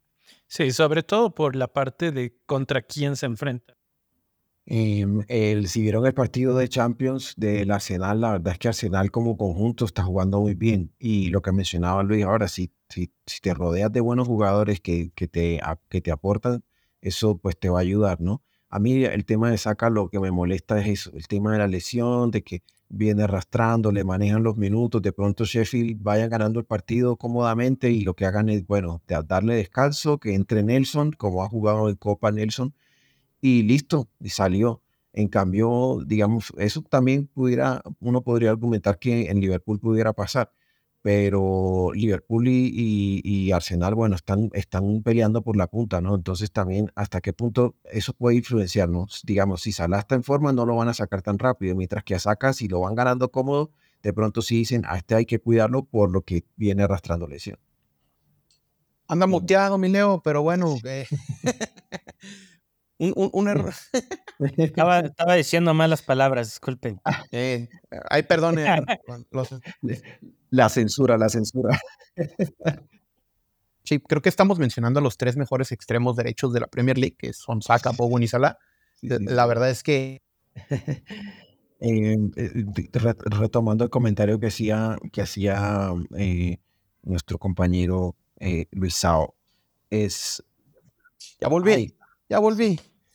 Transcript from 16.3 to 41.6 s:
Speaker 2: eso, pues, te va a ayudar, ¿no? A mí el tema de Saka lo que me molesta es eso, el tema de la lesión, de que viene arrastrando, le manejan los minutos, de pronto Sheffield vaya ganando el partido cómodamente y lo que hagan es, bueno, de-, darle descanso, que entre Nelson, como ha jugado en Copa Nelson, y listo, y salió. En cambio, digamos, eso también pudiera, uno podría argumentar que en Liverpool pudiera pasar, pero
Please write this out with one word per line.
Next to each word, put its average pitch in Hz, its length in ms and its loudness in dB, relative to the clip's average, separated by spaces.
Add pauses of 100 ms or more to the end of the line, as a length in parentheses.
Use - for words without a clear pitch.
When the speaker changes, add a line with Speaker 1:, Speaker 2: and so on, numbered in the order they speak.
Speaker 2:
eso, 104 380 0
pues, 92 200 -4
te 98 100 -2
va 90 100 2
a 90 40 2
ayudar, 95 380 0
¿no? 95 220 -2 (260)
A 101 100 -6
mí 127 260 2
el 107 200 -2
tema 113 260 2
de 110 80 0
Saka 110 320 0
lo 107 200 0
que 101 100 -2
me 95 100 0
molesta 90 500 0
es 98 60 0
eso, 98 300 -4
el 82 100 -14
tema 104 260 -2
de 110 60 2
la 104 80 2
lesión, 120 640 0
de 107 140 -2
que - 180 -10 (260)
viene 107 360 2
arrastrando, 110 640 0
le 101 140 0
manejan 101 400 2
los 110 120 0
minutos, 110 460 0
de 98 100 0
pronto 101 320 -2
Sheffield 113 560 -2
vaya 104 280 0
ganando 113 320 0
el 113 60 -8
partido 123 500 0
cómodamente 120 720 0
y 113 120 2
lo 92 120 -2
que 101 120 -2
hagan 104 220 0
es, 104 200 0
bueno, 90 400 -2
de-, 82 180 -2
darle 101 300 2
descanso, 143 640 0
que 104 140 -4
entre 98 280 2
Nelson, 135 500 2
como 92 300 -2
ha 98 60 -4
jugado 107 400 2
en 101 80 0
Copa 104 340 -2
Nelson, 107 420 -4 (680)
y 123 200 6
listo, 131 440 2 (140)
y - 80 -12
salió. 101 540 2 (320)
En 104 140 0
cambio, 113 800 2
digamos, 107 520 0
eso 104 240 -2
también 135 440 2
pudiera, 127 560 0 (160)
uno 123 240 0
podría 117 280 2
argumentar 110 480 0
que 117 320 0
en 101 100 2
Liverpool 95 400 -2
pudiera 110 320 0
pasar, 107 400 -4 (480)
pero 95 920 2